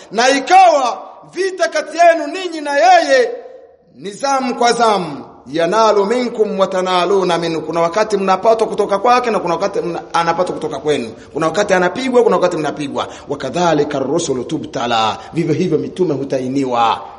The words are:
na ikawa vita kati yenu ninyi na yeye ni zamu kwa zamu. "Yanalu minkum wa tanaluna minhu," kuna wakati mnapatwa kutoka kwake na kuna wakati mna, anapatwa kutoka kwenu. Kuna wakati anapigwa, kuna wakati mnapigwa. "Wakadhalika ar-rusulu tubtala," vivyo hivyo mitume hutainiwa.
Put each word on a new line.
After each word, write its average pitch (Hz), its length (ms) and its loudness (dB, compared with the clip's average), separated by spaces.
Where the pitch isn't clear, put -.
na 233 180 2
ikawa 277 720 4
vita 370 340 -2
kati 311 300 -6
yenu 330 300 4
ninyi 330 340 -8
na 285 160 -2
yeye 294 540 4
ni 165 160 -12
zamu 262 440 -2
kwa 240 180 4
zamu. 185 520 0
"Yanalu 196 580 2
minkum 214 540 -2
wa 190 80 4
tanaluna 185 720 0
minhu," 165 240 -4
kuna 160 200 -2
wakati 202 360 0
mnapatwa 190 500 2
kutoka 196 320 -2
kwake 240 320 2
na 190 80 0
kuna 170 140 -2
wakati 185 280 -2
mna, 165 200 -6
anapatwa 165 420 0
kutoka 151 240 -6
kwenu. 131 340 -2
Kuna 160 140 -2
wakati 196 260 0
anapigwa, 233 500 2
kuna 196 120 4
wakati 170 220 0
mnapigwa. 143 500 -6
"Wakadhalika 147 680 0
ar-rusulu 135 460 -2
tubtala," 117 720 -2
vivyo 160 200 0
hivyo 156 240 0
mitume 156 360 -2
hutainiwa. 127 880 -2